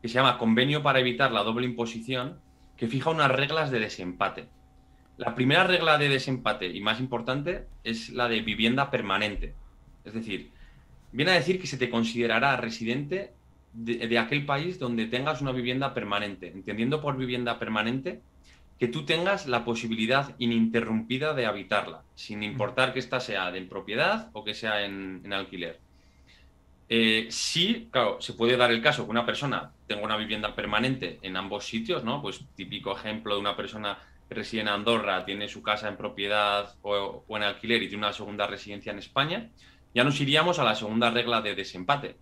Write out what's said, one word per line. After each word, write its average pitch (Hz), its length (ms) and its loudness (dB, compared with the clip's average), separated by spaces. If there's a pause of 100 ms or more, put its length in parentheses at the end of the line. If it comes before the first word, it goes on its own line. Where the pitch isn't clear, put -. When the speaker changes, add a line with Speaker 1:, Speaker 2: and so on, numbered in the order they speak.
Speaker 1:
que 120 60 -6
se 113 60 -6
llama 127 220 6
Convenio 127 460 4
para 135 180 6
evitar 123 320 2
la 104 120 2
doble 117 220 0
imposición, 123 720 -4 (360)
que 117 120 -2
fija 135 200 0
unas 151 220 6
reglas 143 400 2
de 120 80 2
desempate. 95 680 -2 (680)
La 117 180 -2
primera 139 300 6
regla 165 320 6
de 143 120 4
desempate, 127 580 0
y 90 140 -6
más 107 180 2
importante, 131 720 -4 (160)
es 113 260 -4
la 123 180 0
de 110 120 2
vivienda 113 500 2
permanente. 101 640 -2 (500)
Es 107 100 -14
decir, 110 380 -6 (600)
viene 151 200 2
a - 20 6
decir 175 260 4
que 147 60 -8
se 139 100 -6
te 123 140 0
considerará 117 680 2
residente 123 760 -4 (380)
de, 113 360 -4
de 117 100 4
aquel 143 280 0
país 156 320 -2
donde 117 280 -2
tengas 139 360 -2
una 135 100 -2
vivienda 127 400 -2
permanente, 101 560 -4
entendiendo 110 520 -2
por 143 160 -2
vivienda 123 420 -2
permanente 117 640 -2 (560)
que 120 100 2
tú 151 160 -6
tengas 170 420 0
la 120 160 0
posibilidad 117 760 0
ininterrumpida 117 960 2
de 127 100 0
habitarla, 98 580 -2 (120)
sin 104 240 -10
Speaker 2:
Ujú. 107 80 -2
Speaker 1:
importar 127 480 0
que 135 40 -2
ésta 127 220 -2
sea 95 300 -2
de 92 80 -8
en 92 100 -10
propiedad 143 640 -2
o 104 100 -10
que 104 120 -6
sea 104 300 -2
en, 95 380 -8
en 101 120 -8
alquiler. 92 460 -6 (1080)
Eh, 113 400 4
sí, 196 640 -2
claro, 113 280 2
se - 120 -8
puede 120 240 4
dar 120 140 6
el 113 100 4
caso 143 240 2
que 104 60 -8
una 117 160 0
persona 107 440 -2 (160)
tenga 104 160 -4
una 107 140 -2
vivienda 107 380 -4
permanente 104 680 -2
en 95 140 -8
ambos 98 300 -6
sitios, 120 380 -4
¿no? 135 180 -4
Pues 98 240 -8 (100)
típico 98 400 -6
ejemplo 107 380 -4
de 101 60 0
una 101 140 0
persona 104 440 -6 (300)
que - 60 -10
reside 107 280 -4
en 107 60 0
Andorra, 101 560 2
tiene 101 240 -6
su - 140 -14
casa 107 260 -2
en 101 80 -6
propiedad 101 840 0
o, 101 440 -2
o 107 100 -6
en 104 60 -2
alquiler 104 400 0
y 95 60 -4
tiene 104 160 -4
una 101 80 0
segunda 101 340 -4
residencia 101 460 -10
en 101 60 -8
España, 165 520 -2 (440)
ya 120 100 6
nos 143 160 2
iríamos 156 380 4
a 135 60 2
la 107 120 4
segunda 113 340 2
regla 117 320 2
de 104 120 -2
desempate 95 680 -2